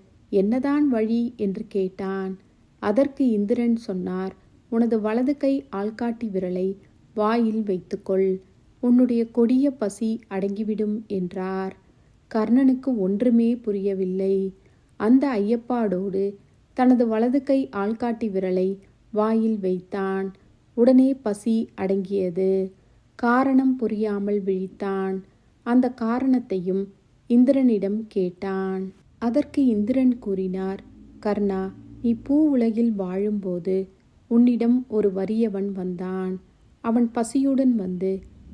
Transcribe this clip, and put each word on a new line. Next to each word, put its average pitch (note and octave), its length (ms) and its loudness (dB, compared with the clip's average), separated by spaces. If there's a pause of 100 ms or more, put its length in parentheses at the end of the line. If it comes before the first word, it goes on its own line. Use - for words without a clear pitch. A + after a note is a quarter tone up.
(300)
என்னதான் C4 600 2
வழி?" A#3 480 0
என்று G#3 300 -4
கேட்டான். F#3+ 720 -4 (420)
அதற்கு C4 500 0
இந்திரன் A#3 460 0
சொன்னார், F#3 640 -6 (300)
"உனது A3+ 320 0
வலது B3 360 -2
கை C#4 340 -2
ஆள்காட்டி A3 640 -6
விரலை F#3 420 -4 (380)
வாயில் A3 500 0
வைத்துக்கொள், F#3+ 800 -2 (380)
உன்னுடைய A#3+ 520 2
கொடிய C4 400 2
பசி A3 560 -4
அடங்கிவிடும்" G#3 800 -4
என்றார். F#3+ 720 -6 (580)
கர்ணனுக்கு B3+ 640 2
ஒன்றுமே A#3 580 2
புரியவில்லை. G3 960 -2 (420)
அந்த B3 340 4
ஐயப்பாடோடு G3+ 1040 -2 (380)
தனது B3 340 4
வலது A#3+ 360 0
கை C4+ 280 0
ஆள்காட்டி A3+ 580 -4
விரலை F#3+ 480 -2 (340)
வாயில் A3 480 0
வைத்தான். F#3+ 760 -4 (400)
உடனே C4 400 6
பசி A3+ 600 -2
அடங்கியது. F#3+ 960 0 (440)
காரணம் C4 600 2
புரியாமல் G#3 680 -2
விழித்தான். F#3+ 800 -4 (420)
அந்த B3 260 2
காரணத்தையும் A3+ 920 -2 (460)
இந்திரனிடம் A#3+ 800 4
கேட்டான். F#3+ 840 -4 (260)
அதற்கு C#4 480 0
இந்திரன் A#3+ 540 2
கூறினார், F#3+ 640 -4 (380)
"கர்ணா, G3 500 -2 (300)
நீ A#3 120 0 (100)
பூ D4+ 260 2
உலகில் A#3 420 2
வாழும்போது F#3+ 1080 -4 (320)
உன்னிடம் A#3+ 560 4
ஒரு G#3 240 0
வறியவன் G3 600 -2
வந்தான். F#3 680 -6 (420)
அவன் A#3 320 0
பசியுடன் C4 600 2
வந்து F#3+ 440 -2 (340)